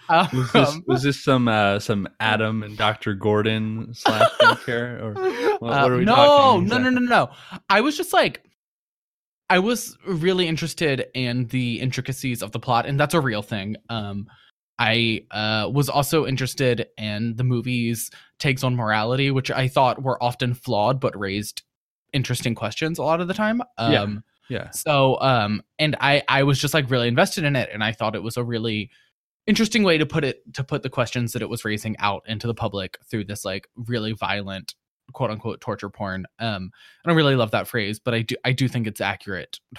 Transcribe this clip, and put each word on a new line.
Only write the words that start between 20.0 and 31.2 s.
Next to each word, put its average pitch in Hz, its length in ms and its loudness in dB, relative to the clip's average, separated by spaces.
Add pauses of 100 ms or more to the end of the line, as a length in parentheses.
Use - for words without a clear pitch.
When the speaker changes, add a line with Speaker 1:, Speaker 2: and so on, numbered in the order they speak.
Speaker 2:
were 131 200 -2
often 123 320 -2
flawed 120 460 0
but 110 180 -2
raised 101 440 -6 (500)
interesting 123 440 -2
questions 156 420 -4
a 139 60 -4
lot 160 180 0
of 175 60 -4
the 185 60 -4
time. 220 280 -2 (180)
Speaker 1:
Yeah. 113 220 2
Speaker 2:
Um, 104 220 -6 (260)
Speaker 1:
Yeah. 120 220 -6
Speaker 2:
so, 135 500 2
um, 110 420 2 (160)
and 151 220 2
I, 143 260 4
I 139 160 4
was 139 160 4
just, 143 140 -2
like, 143 180 2
really 120 160 2
invested 160 380 2
in 143 100 2
it, 120 160 0
and 107 120 -4
I 110 100 0
thought 110 220 -2
it 92 80 -6
was 113 140 -6
a 123 60 -2
really 113 460 -4 (580)
interesting 214 360 2
way 170 140 4
to 151 80 2
put 156 200 -2
it, 127 160 -4 (140)
to 135 80 -6
put 143 200 -4
the 131 60 -6
questions 120 440 -2